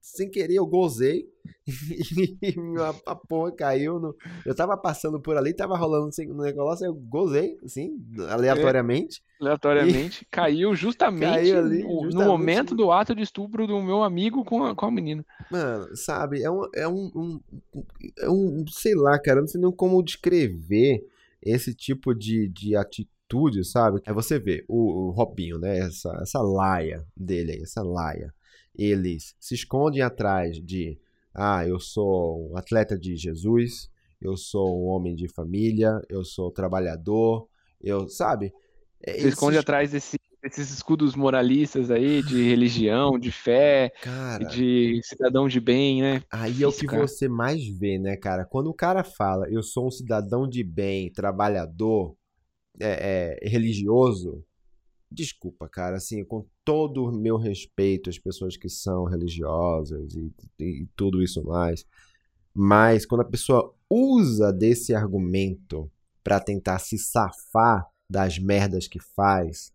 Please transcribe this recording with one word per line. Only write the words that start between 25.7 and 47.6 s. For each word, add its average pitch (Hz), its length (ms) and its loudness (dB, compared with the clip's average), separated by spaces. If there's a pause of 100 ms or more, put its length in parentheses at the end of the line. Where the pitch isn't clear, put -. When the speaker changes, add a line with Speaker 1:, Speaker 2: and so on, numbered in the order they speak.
Speaker 1:
essa, 87 440 -6
essa 131 180 -4
laia 92 640 0 (120)
dele 87 360 -4
aí, - 100 -10
essa 104 200 -8
laia. 80 500 -6 (420)
Eles 92 680 -2
se - 140 -10
escondem 139 480 0
atrás 95 580 -2
de, 85 380 -8 (360)
"Ah, 95 320 0
eu 90 140 -2
sou 85 680 -2
um 85 60 -8
atleta 107 420 0
de 87 180 -6
Jesus, 101 760 -2 (300)
eu 95 160 -6
sou 92 460 -2
um 90 40 -2
homem 90 280 -4
de 87 140 -8
família, 110 800 0
eu 95 160 -6
sou 90 260 -6
trabalhador", 95 960 -2 (340)
eu, 98 280 -4
sabe? 104 440 -2 (500)
É, - 100 -10
Speaker 2:
Se - 80 -6
Speaker 1:
eles 135 140 4
Speaker 2:
esconde 147 220 2
Speaker 1:
se 156 40 6
Speaker 2:
atrás 143 320 0
desse, 143 260 -6 (240)
desses 139 280 -8
escudos 147 440 0
moralistas 131 760 2
aí, 135 320 4
de 127 200 0
religião, 120 760 4
de 120 120 -4
fé, 131 640 4 (100)
Speaker 1:
Cara, 123 480 -6
Speaker 2:
de 120 540 2
cidadão 131 440 2
de 127 120 2
bem, 131 420 2
né? 135 280 0
Speaker 1:
aí 113 320 -4
é 143 40 4
o 139 40 4
Speaker 2:
Difícil, 143 180 -6
Speaker 1:
que 127 80 -2
Speaker 2:
cara. 143 100 2
Speaker 1:
você 139 220 -4
mais 123 380 -2